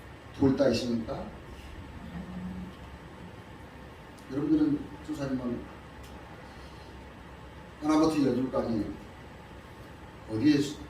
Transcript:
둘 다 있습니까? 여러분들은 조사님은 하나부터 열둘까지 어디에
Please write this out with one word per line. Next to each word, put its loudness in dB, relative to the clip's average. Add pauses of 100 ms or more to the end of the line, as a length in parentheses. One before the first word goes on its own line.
(380)
둘 6
다 8
있습니까? 2 (3000)
여러분들은 6 (260)
조사님은 -2 (2250)
하나부터 8
열둘까지 2 (1400)
어디에 8 (300)